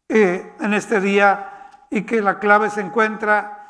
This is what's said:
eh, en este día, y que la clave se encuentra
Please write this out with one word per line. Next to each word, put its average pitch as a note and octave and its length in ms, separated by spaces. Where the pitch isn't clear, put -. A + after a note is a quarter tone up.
eh, F#3+ 500
en G#3 160
este G#3 260
día, G3 800
y G#3 140
que A#3 160
la F#3+ 200
clave G#3 300
se G#3+ 100
encuentra G#3+ 880